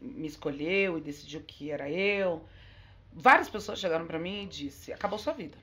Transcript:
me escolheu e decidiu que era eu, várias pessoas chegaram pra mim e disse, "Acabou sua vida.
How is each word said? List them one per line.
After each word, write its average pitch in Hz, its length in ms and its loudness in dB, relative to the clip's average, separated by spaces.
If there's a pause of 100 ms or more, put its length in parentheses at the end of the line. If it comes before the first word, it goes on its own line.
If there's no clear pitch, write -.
me 147 260 -8
escolheu 160 680 0
e 151 40 -4
decidiu 147 440 -10
que 147 240 -12
era 139 200 -4
eu, 185 540 2 (720)
várias 269 340 8
pessoas 208 320 -6
chegaram 165 280 2
pra 160 100 -4
mim 190 260 -4
e 196 40 -10
disse, 143 440 -10
"Acabou 208 280 -2
sua 302 140 -2
vida. 208 300 -8